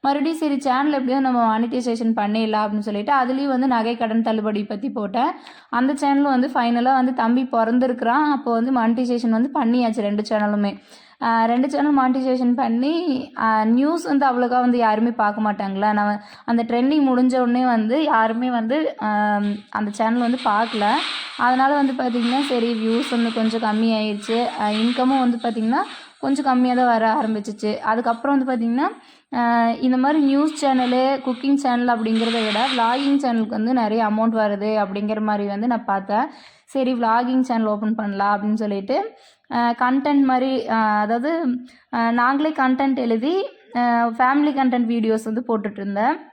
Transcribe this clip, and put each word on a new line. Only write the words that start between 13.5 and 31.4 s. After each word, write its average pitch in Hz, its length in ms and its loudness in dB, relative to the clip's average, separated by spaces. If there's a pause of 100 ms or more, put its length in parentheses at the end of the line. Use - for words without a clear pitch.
நியூஸ் 285 380 2
வந்து 285 220 0
அவ்வளோக்கா 247 340 2
வந்து 247 180 2
யாருமே 226 340 2
பார்க்க 214 400 -2
மாட்டாங்களா? 196 420 -2
நம்ம 208 260 0 (260)
அந்த 233 180 0
ட்ரெண்டிங் 262 440 2
முடிஞ்ச 254 320 2
உடனே 247 260 2
வந்து 240 380 0
யாருமே 233 480 0
வந்து, 247 460 -2
ஆம், 208 580 0 (140)
அந்த 208 220 -4
சேனல் 226 280 0
வந்து 240 260 0
பார்க்கல. 214 460 0 (460)
அதனால 262 380 2
வந்து 277 180 2
பார்த்தீங்கன்னா, 247 460 -2
சரி 233 480 -2
வியூஸ் 233 240 0
வந்து 233 220 0
கொஞ்சம் 226 280 0
கம்மியாயிருச்சு. 220 840 0 (140)
ஆ, 214 80 0
இன்கமும் 247 520 2
வந்து 240 180 2
பார்த்தீங்கன்னா, 233 420 -2 (400)
கொஞ்சம் 277 260 -2
கம்மியா 254 280 2
தான் 254 120 2
வர 226 280 2
ஆரம்பிச்சிச்சு. 214 640 -2
அதுக்கப்புறம் 233 600 0
வந்து 254 280 -2
பார்த்தீங்கன்னா, 247 200 0 (500)
ஆ, 233 340 2
இந்த 254 280 0
மாதிரி 285 260 2
நியூஸ் 285 420 2
சேனலு, 262 560 2
குக்கிங் 262 320 -2